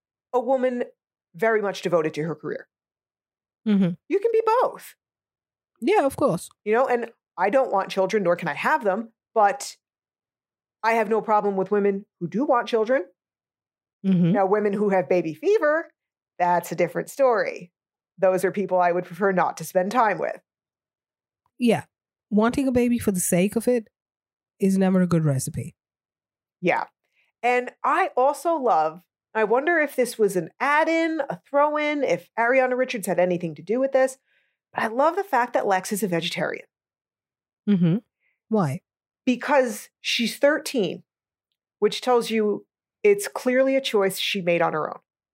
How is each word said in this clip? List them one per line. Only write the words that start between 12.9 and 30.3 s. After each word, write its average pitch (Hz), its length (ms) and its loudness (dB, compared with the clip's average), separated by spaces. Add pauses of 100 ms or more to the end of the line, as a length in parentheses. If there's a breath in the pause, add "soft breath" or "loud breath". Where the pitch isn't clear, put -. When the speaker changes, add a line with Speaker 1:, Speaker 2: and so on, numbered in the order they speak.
Speaker 2:
Mm-hmm. 175 260 4
Speaker 1:
Now, 196 160 2
women 208 260 0
who 208 160 0
have 185 200 0
baby 165 260 0
fever, 330 560 0 (480)
that's 175 320 0
a 175 40 -6
different 165 360 -2
story. 214 600 0 (460)
Those 185 260 2
are 185 80 0
people 185 280 -2
I 175 120 4
would 175 140 -2
prefer 196 260 -2
not 175 260 -2
to 165 60 -12
spend 185 280 -2
time 220 260 2
with. - 220 -6 (1200)
Speaker 2:
Yeah. 226 240 2 (480)
Wanting 233 360 2
a 269 40 0
baby 240 260 2
for 220 140 -2
the 185 80 -2
sake 185 360 0
of 226 120 0
it 247 220 0 (680)
is 190 180 2
never 185 240 4
a 180 60 2
good 170 180 2
recipe. 135 500 -2 (840)
Speaker 1:
Yeah. 151 240 0 (580)
And 247 280 0 (120)
I 311 340 0
also 285 380 0
love, 180 460 0 (320)
I 220 100 0
wonder 277 360 2
if 294 160 -2
this 233 220 -2
was 202 180 2